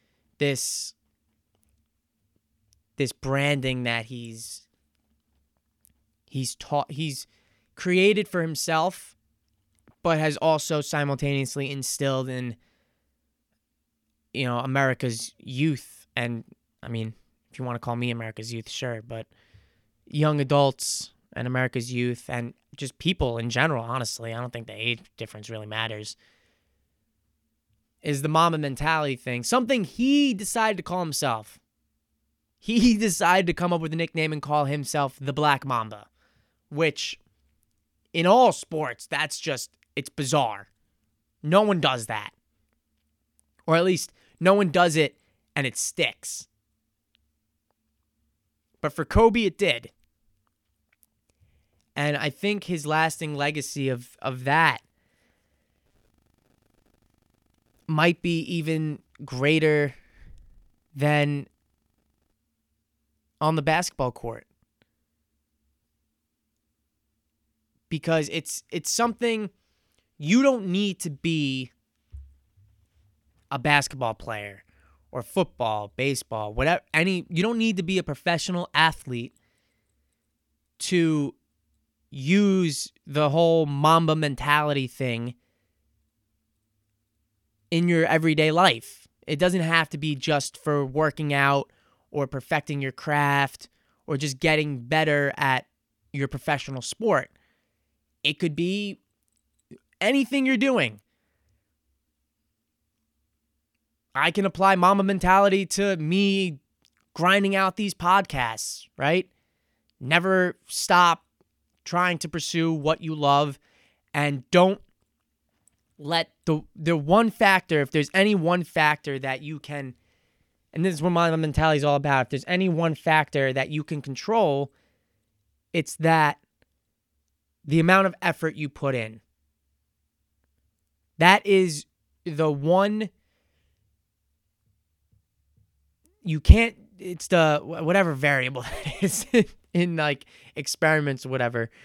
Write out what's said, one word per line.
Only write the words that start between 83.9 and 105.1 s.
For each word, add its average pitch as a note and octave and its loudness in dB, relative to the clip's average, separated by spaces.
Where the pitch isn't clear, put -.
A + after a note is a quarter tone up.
mentality D3 0
thing A#2+ -6
in F3 2
your E3 4
everyday D#3 2
life. D#3 0
It D3 -2
doesn't F3+ 2
have E3 2
to D#3 -10
be D3+ -2
just C#3+ -2
for D3 -2
working D3 -2
out C#3 2
or C#3+ -4
perfecting C#3+ -6
your C3+ -4
craft C#3+ 0
or D#3 -4
just C3+ -6
getting D3+ 0
better D3 0
at C3+ 0
your C#3 -4
professional C#3 -6
sport. G3+ -2
It D3 0
could D#3+ -2
be F#3+ -4
anything C4 2
you're C4 2
doing. G3+ 0
I D3 0
can G3 -2
apply F#3+ 2
Mamba F#3+ 4
mentality F#3+ 2